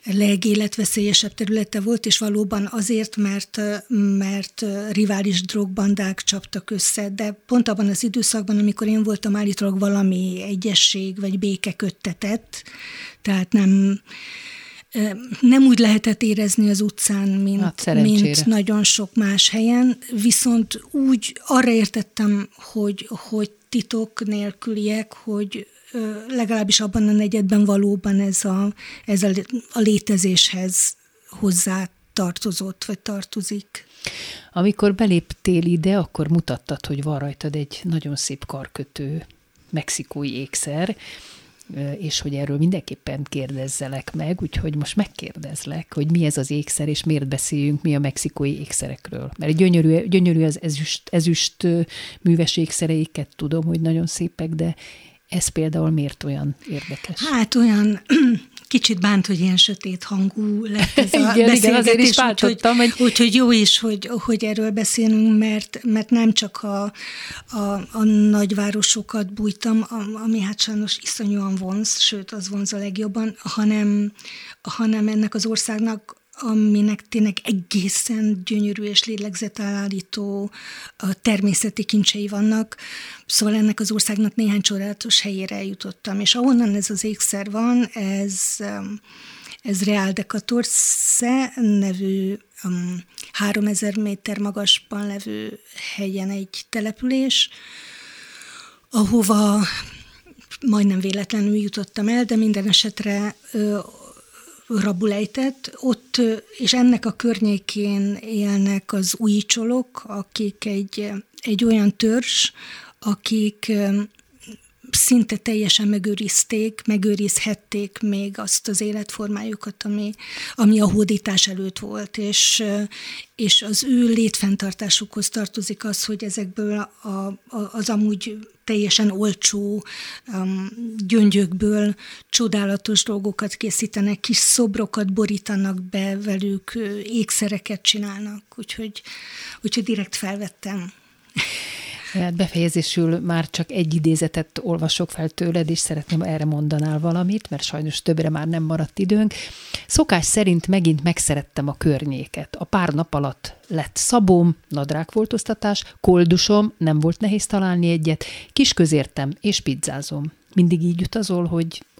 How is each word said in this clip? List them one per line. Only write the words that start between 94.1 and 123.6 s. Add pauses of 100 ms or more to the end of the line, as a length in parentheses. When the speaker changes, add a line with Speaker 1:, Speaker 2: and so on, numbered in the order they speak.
Speaker 1:
magasban
levő (360)
hegyen
egy
település, (1400)
ahova (1080)
majdnem
véletlenül
jutottam
el,
de
minden
esetre, (180)
ö, (880)
rabulejtett.
Ott,
ö, (200)
és
ennek
a
környékén
élnek
az
újicsolok,
akik
egy, (280)
egy
olyan
törzs, (480)
akik,
ö, (880)
szinte
teljesen
megőrizték,
megőrizhették
még
azt
az
életformájukat,
ami, (420)
ami
a
hódítás
előtt
volt,
és,
ö, (540)
és